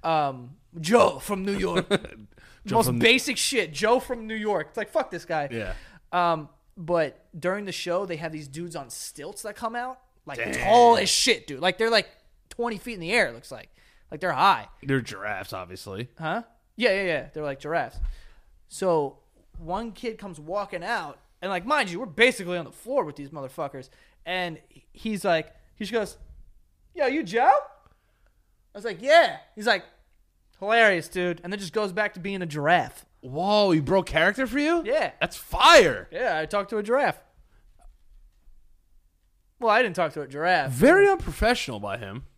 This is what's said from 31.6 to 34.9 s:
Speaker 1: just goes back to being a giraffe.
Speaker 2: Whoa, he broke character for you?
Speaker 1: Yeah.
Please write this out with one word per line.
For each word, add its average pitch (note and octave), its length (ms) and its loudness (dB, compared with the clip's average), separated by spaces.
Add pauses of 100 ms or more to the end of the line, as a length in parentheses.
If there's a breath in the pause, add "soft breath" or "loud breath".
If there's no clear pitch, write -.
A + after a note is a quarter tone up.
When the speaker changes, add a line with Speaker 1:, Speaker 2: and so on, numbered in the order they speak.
Speaker 1:
just E3+ 120 -12
goes G#3 200 -2
back G#3 220 -4
to F#3 60 -14
being G3 220 -6
a F3 40 -6
giraffe. D3+ 580 0 (180)
Speaker 2:
Whoa, F#3+ 500 2
he D#3+ 80 6
broke E3+ 260 2
character G3 400 2
for A#3 140 -4
you? D#4+ 240 2
Speaker 1:
Yeah. B3 360 -2